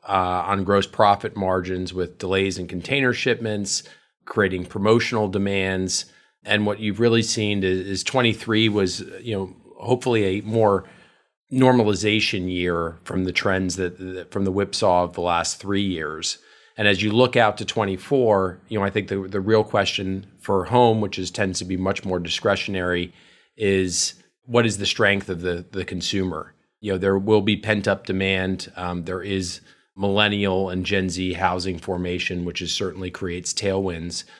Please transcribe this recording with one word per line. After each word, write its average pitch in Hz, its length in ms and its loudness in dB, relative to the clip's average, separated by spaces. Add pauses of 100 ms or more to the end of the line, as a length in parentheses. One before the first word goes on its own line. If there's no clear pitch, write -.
uh, 92 400 0
on 98 160 0
gross 98 240 2
profit 101 500 2
margins 92 580 -2
with 90 240 -6
delays 95 400 0
in 87 80 -8
container 123 480 -2
shipments, 107 680 -4 (440)
creating 92 400 0
promotional 110 640 2
demands. 95 760 -2 (400)
And 104 220 2
what 104 120 -2
you've 104 220 -4
really 117 220 4
seen 104 420 -2
is, 92 220 0
is 98 180 -4
twenty-three 113 640 2
was, 101 320 0 (220)
you 117 120 -6
know, 95 220 -6 (220)
hopefully 113 600 0
a 104 40 -8
more 107 420 4 (680)
normalization 107 1000 4
year 85 520 -2
from 92 200 -2
the 90 80 -2
trends 95 440 0
that, 90 220 -4
that, 92 340 -12
from 98 120 -2
the 95 80 0
whipsaw 95 520 2
of 82 100 -8
the - 80 -4
last 85 380 0
three 98 220 -2
years. 80 540 -4 (420)
And 104 80 2
as 101 160 4
you 107 80 0
look 123 260 4
out 110 220 4
to 113 60 -6
twenty-four, 101 1040 0
you 110 100 -2
know, 98 60 2
I 101 60 0
think 101 180 -2
the, 98 200 -4
the 101 120 -4
real 107 240 4
question 95 640 -2 (140)
for 95 260 0
home, 117 340 6
which 101 180 -4
is, 92 120 -6
tends 95 300 -2
to 92 40 -8
be 92 140 -4
much 95 260 -2
more 92 140 -2
discretionary, 90 960 -2 (420)
is 95 560 0 (320)
what 120 220 2
is 101 100 0
the 98 80 -6
strength 101 460 2
of 87 100 -4
the, 87 300 -4
the 92 160 -6
consumer? 92 680 -6 (260)
You 104 120 -4
know, 95 60 0
there 98 200 4
will 107 220 4
be 104 160 2
pent-up 104 480 0
demand. 95 720 -2
Um, 90 280 -6
there 90 180 -8
is 95 400 -4 (340)
millennial 101 720 0
and 92 160 -4
Gen 95 240 0
Z 92 240 -4
housing 90 460 -2
formation, 90 680 -4
which 87 160 -6
is 87 140 -6
certainly 92 360 -6
creates 90 440 -8
tailwinds. 92 720 -4 (160)